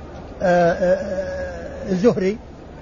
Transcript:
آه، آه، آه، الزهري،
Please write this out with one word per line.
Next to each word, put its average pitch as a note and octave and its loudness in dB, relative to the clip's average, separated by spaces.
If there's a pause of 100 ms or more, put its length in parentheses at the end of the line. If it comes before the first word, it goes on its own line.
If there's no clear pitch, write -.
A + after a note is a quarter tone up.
(420)
آه، F3 6
آه، F#3 4
آه، F#3 -6
الزهري، F#3+ 2 (440)